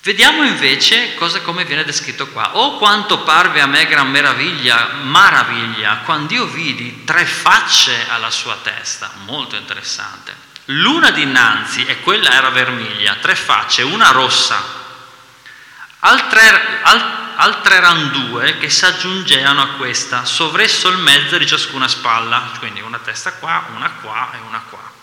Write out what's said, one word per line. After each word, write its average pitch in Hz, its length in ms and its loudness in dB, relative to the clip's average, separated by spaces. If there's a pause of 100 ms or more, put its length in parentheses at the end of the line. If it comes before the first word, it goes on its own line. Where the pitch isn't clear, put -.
Vediamo 247 400 2
invece 202 720 0
cosa, 170 260 -4
come 170 240 -6
viene 147 180 -4
descritto 139 440 -6
qua. - 300 -6
"Oh, 262 200 0
quanto 202 460 0
parve 160 360 2
a 143 60 4
me 147 220 2
gran 147 200 2
meraviglia, 131 960 0
maraviglia, 120 1040 2
quando 156 300 -4
io 247 100 -2
vidi 131 600 -8
tre 165 200 0
facce 139 840 2
alla 113 200 -4
sua 113 320 -6
testa." 107 480 -8 (140)
Molto 120 320 -10
interessante. 98 800 -12 (300)
L'una 226 460 2
dinanzi, 123 720 0
e 123 160 -4
quella 185 300 0
era 131 180 4
vermiglia, 113 680 -2
tre - 200 -2
facce, 113 480 0
una 180 280 4
rossa. 123 520 2 (1400)
Altre, 220 840 4
al-, - 520 2
altre 190 400 2
eran 170 360 4
due 131 460 -2
che 151 120 -4
s'aggiungevano 143 920 0
a 139 80 2
questa, 127 560 -4
sovresso 185 640 0
il 185 80 2
mezzo 147 400 4
di 165 100 0
ciascuna 135 400 -2
spalla, 120 720 -2
quindi 101 220 -10
una 113 180 -10
testa - 340 -8
qua, 165 320 -6 (100)
una 127 140 -4
qua 110 440 -8
e 127 40 -14 (100)
una 110 200 -10
qua - 240 -18 (120)